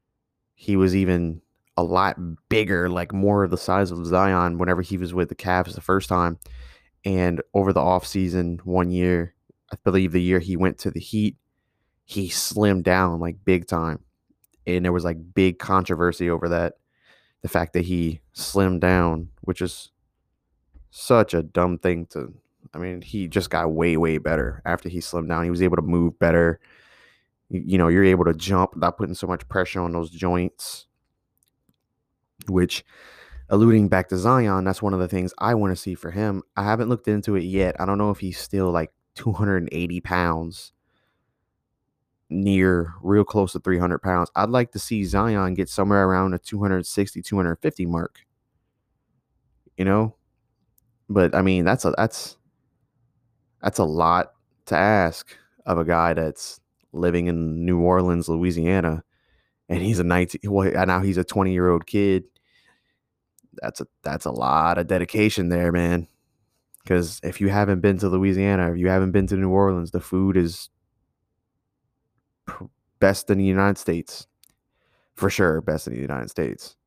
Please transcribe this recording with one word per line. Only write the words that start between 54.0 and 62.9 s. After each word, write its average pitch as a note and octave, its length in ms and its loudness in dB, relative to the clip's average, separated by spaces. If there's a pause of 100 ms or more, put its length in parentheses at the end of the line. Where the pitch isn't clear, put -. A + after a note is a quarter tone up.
to - 80 -2
ask F#2 640 2 (300)
of F2 100 0
a E2+ 80 0
guy E2+ 300 2
that's D#2+ 460 -6 (320)
living F2 340 0
in E2 400 -2
New F2+ 120 2
Orleans, F2 480 2
Louisiana, E2+ 800 -2 (640)
and E2+ 140 -4
he's G#2 160 0
a F2 60 0
nineteen, F2+ 460 -2
well, G2 160 2
and F#2 220 0
now F2+ 120 2
he's F#2+ 180 0
a F#2 60 0
twenty-year-old F2+ 640 0
kid. G2 380 0 (1400)